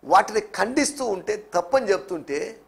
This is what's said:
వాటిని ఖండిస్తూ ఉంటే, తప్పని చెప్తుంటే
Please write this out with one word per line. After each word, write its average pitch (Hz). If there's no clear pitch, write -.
వాటిని 202
ఖండిస్తూ 254
ఉంటే, 208
తప్పని 202
చెప్తుంటే 156